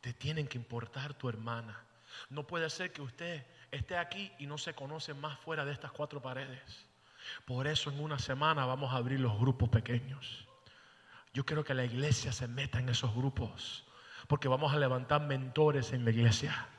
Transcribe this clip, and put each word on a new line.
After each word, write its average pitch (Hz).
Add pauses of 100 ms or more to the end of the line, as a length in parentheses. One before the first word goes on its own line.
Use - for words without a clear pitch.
Te 123
tienen 147
que 127
importar 127
tu 131
hermana. 113 (500)
No 143
puede 165
ser 180
que 147
usted 147 (260)
esté 139
aquí 185
y 143
no 147
se 156
conoce 147
más 143
fuera 156
de 143
estas 139
cuatro 147
paredes. 131 (600)
Por 131
eso 151
en 143
una 147
semana 143
vamos 131
a 131
abrir 123
los 113
grupos 127
pequeños. - (880)
Yo 135
quiero 151
que 143
la 127
iglesia 127
se 127
meta 123
en 127
esos 117
grupos, - (420)
porque 143
vamos 135
a 151
levantar 131
mentores 139
en 127
la 117
iglesia. 117 (120)